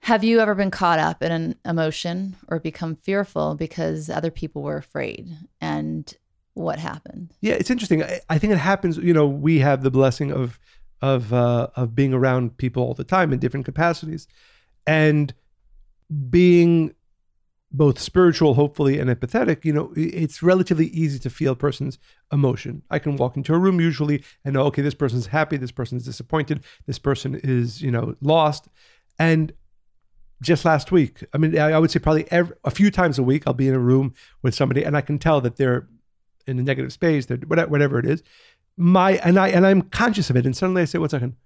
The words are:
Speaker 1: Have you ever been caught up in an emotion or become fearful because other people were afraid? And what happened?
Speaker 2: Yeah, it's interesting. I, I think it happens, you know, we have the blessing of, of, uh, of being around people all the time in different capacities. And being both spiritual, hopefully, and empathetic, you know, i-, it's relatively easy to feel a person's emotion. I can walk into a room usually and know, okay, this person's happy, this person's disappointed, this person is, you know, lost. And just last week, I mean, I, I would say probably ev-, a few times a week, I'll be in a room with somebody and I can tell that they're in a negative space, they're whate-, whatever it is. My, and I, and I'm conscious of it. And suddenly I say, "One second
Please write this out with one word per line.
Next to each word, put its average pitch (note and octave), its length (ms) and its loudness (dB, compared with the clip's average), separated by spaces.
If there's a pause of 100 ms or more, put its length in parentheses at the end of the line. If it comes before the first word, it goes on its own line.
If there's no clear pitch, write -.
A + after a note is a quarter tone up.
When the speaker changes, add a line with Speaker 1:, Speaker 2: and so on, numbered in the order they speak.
Speaker 1:
Have A3 240 0
you A3+ 160 4
ever G#3 140 2
been G3 160 -2
caught E3+ 280 0
up D#3 240 -2
in E3 80 -2
an E3 240 -4 (100)
emotion E3+ 720 -4 (120)
or E3 100 -4
become D#3+ 380 -8
fearful F#3+ 580 -4
because D#3 560 -6
other D#3+ 200 -4
people D3+ 320 -10
were D3 140 -8
afraid? - 520 -12 (320)
And D#3 520 -8 (420)
what E3 240 -6
happened? - 640 -14
Speaker 2:
Yeah, G#3+ 140 -2
it's - 160 -4
interesting. G#3+ 320 0
I, - 260 -8
I D#3+ 100 0
think G#3 140 0
it F#3 60 2
happens, F3+ 400 0
you F3 160 2
know, D3+ 120 4
we C#3+ 340 2
have C3+ 220 2
the C3 80 2
blessing C3+ 400 2
of, C3 280 -4 (420)
of, B2+ 320 -2
uh, A#2+ 440 2
of A#2 180 -4
being C3+ 180 2
around B2+ 460 2
people B2 240 -2
all B2 120 -2
the C3+ 100 -8
time F3+ 280 2
in C3 60 -2
different C3 280 -4
capacities. D#3+ 600 -2 (600)
And D3+ 460 2 (1000)
being E3+ 640 4 (760)
both C#3 260 2
spiritual, E3 560 2
hopefully, C#3+ 460 2
and B2+ 100 0
empathetic, A3 540 -2
you D#3 80 0
know, D3 240 -2
i-, D#3 40 -2
it's E3 420 -4
relatively F3 460 2
easy D#3 300 -2
to B2 120 -8
feel C3+ 220 -2
a B2 40 -4
person's C3+ 420 -6 (320)
emotion. C3+ 600 -2
I D3 80 -2
can C#3+ 180 -4
walk B2+ 200 -2
into C#3 180 -2
a E3+ 40 4
room F#3 220 2
usually D3 420 0 (220)
and C#3 100 -4
know, C3+ 100 2
okay, C#3+ 180 0
this C#3 120 -2
person's B2 320 -2
happy, D3+ 300 -2
this B2+ 160 -8
person's B2 320 -8
disappointed, C#3+ 580 -4 (240)
this B2+ 120 -8
person C3+ 440 -4
is, A#2+ 400 -2
you C3+ 80 -2
know, A#2 300 -2
lost. D3+ 480 0 (500)
And D#3+ 340 2 (880)
just D#3 240 0
last D#3+ 280 2
week, E3 400 0
I C#3+ 60 -4
mean, D#3+ 200 2
I, D3+ 140 2
I D#3 80 2
would E3 100 4
say - 80 -2
probably D#3 320 0
ev-, E3+ 220 0 (120)
a C#3+ 60 -2
few G3+ 220 2
times E3+ 260 0
a C#3 60 0
week, C#3 220 0
I'll C3 80 -2
be C3 140 0
in C3 60 2
a C3 60 2
room B2+ 340 2 (280)
with B2+ 120 0
somebody C#3 300 0
and D3 120 -2
I D3 40 2
can C#3+ 180 -4
tell D3+ 220 2
that A#2+ 160 -4
they're B2 320 0 (580)
in C3 120 -4
a B2 40 -2
negative C3 300 -4
space, D3+ 340 0
they're B2 120 -6
whate-, D#3+ 320 -2
whatever C#3+ 280 2
it A#2 80 -2
is. D3+ 160 -2 (540)
My, F3+ 420 4
and F3 200 4
I, F#3+ 100 4
and F#3 180 4
I'm F#3+ 160 4
conscious G#3+ 480 -2
of B2+ 60 2
it. B2 100 2
And C3 100 -2
suddenly F#3 260 0
I - 20 2
say, E3 140 -4
"One D#3+ 100 -2
second B2+ 380 -4